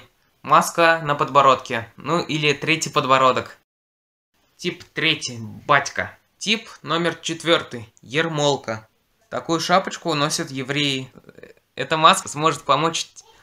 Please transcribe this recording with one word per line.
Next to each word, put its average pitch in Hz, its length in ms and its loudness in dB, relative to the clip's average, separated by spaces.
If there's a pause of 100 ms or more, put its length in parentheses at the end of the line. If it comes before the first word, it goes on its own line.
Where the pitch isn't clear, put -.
(420)
Маска 165 600 2
на 147 140 -2
подбородке. 135 800 2
Ну 165 260 -2
или 151 300 0
третий 156 360 -2
подбородок. 131 680 2 (1000)
Тип - 280 -10
третий. 151 560 -4
Батька. 107 760 -2 (220)
Тип 214 300 -4 (140)
номер 165 340 -2
четвёртый. 151 840 -4
Ермолка. 143 880 -2 (400)
Такую - 300 -4
шапочку 175 560 0
носят 147 380 -2
евреи. 135 580 -4 (640)
Эта 131 220 -4
маска 165 320 4
сможет 151 340 -2
помочь 151 460 0 (340)